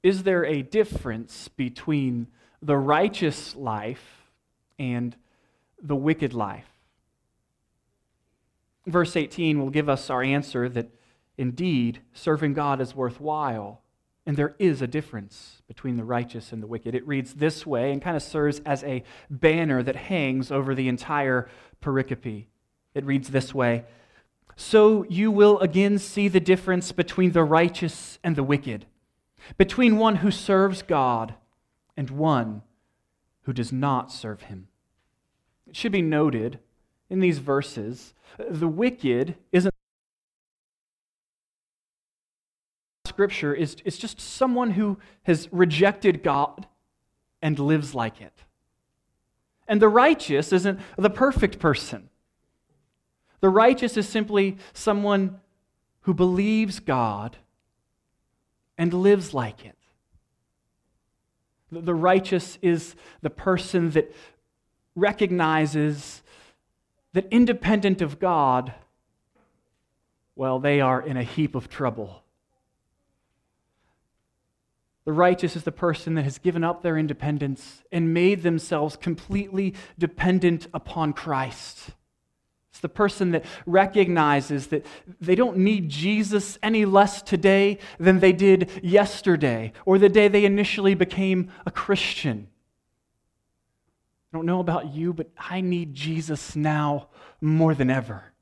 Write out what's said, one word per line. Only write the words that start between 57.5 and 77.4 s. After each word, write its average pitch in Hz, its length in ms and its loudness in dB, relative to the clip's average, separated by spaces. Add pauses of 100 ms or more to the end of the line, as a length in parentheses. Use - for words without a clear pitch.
and 170 160 0
lives 185 400 2
like 120 320 -6
it. - 120 -20 (1900)
The, 165 120 -12
the 170 140 0
righteous 185 640 2
is 170 340 0 (260)
the 156 80 -4
person 175 600 -2
that 226 240 0 (800)
recognizes 156 1300 0 (880)
that 190 180 -2
independent 208 720 2
of 147 180 -4
God, 131 540 0 (1600)
well, 131 260 -2
they 143 200 2
are 127 220 2
in 131 160 -6
a 123 60 -2
heap 139 320 -4
of 120 120 -6
trouble. 110 560 -8 (2750)
The 156 80 -4
righteous 180 440 2
is 160 80 -8
the 165 80 -4
person 165 420 -2
that 151 120 0
has 139 120 -6
given 170 260 -2
up 170 200 -4
their 165 120 0
independence 147 840 -4 (100)